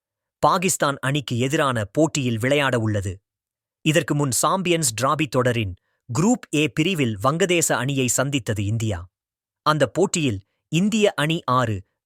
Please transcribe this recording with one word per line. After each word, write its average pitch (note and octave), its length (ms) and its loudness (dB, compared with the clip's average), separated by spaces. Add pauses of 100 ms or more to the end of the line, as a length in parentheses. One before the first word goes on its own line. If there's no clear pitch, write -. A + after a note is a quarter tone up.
(420)
பாகிஸ்தான் D#3+ 580 2
அணிக்கு C3 380 -2
எதிரான C3 540 0
போட்டியில் C3+ 480 0
விளையாட C3+ 380 2
உள்ளது. G#2 360 -2 (720)
இதற்கு D#3 300 2
முன் C#3+ 240 0
சாம்பியன்ஸ் E3 560 0
டிராபி C#3+ 340 0
தொடரின் A#2+ 480 0 (320)
குரூப் E3+ 460 0
ஏ D3 140 2
பிரிவில் D3+ 520 0
வங்கதேச E3 560 0
அணியை C3 320 0
சந்தித்தது C3 560 -2
இந்தியா. G#2+ 340 -2 (680)
அந்த D3+ 200 4
போட்டியில் D3+ 520 0 (340)
இந்திய G3+ 420 2
அணி D#3 220 0 (140)
ஆறு B2 240 2 (320)